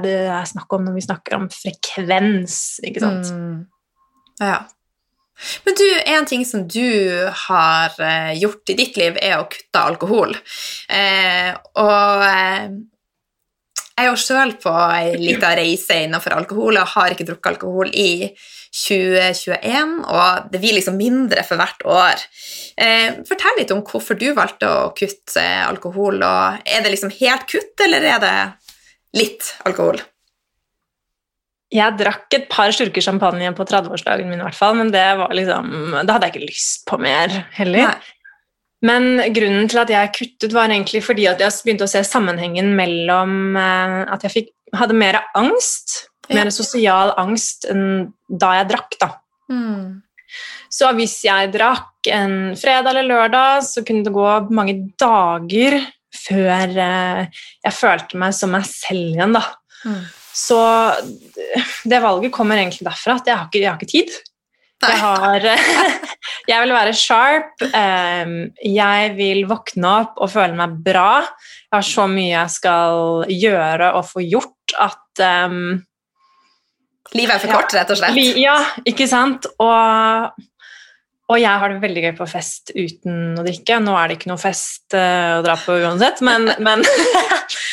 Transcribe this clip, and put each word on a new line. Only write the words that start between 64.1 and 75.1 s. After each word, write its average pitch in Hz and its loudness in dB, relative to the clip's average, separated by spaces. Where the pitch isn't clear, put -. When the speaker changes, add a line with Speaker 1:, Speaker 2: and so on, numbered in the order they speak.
Speaker 2:
Nei. 226 2
Speaker 1:
Jeg 226 2
har, 196 2
<laughs> - -8
jeg 226 4
vil 254 2
være 220 4
sharp, 269 2
ehm, 175 -2
jeg 202 0
vil 196 0
våkne 190 -2
opp - -6
og 196 0
føle 185 0
meg 170 -2
bra. 190 4
Jeg - -10
har 208 2
så 196 0
mye 190 0
jeg 170 0
skal 170 2
gjøre 180 2
og 180 0
få - -10
gjort - -4
at, - 0